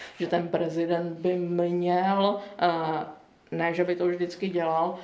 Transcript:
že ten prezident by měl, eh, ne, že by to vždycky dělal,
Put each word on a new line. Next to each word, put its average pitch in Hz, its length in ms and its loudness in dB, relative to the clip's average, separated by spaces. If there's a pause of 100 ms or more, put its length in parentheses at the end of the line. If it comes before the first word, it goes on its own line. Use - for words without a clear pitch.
(200)
že 175 80 -2
ten 170 200 0
prezident 170 720 0
by 180 160 0
měl, 180 1040 2 (200)
eh, 180 80 4 (840)
ne, 165 220 0
že 180 100 2
by 180 120 0
to 180 120 0
vždycky 175 420 -2
dělal, 170 540 0